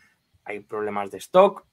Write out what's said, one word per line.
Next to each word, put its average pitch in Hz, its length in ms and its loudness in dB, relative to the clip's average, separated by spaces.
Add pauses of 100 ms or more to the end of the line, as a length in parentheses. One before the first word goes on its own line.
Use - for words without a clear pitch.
(440)
hay 104 160 -10
problemas 101 500 -6
de 95 80 -12
stock, - 540 2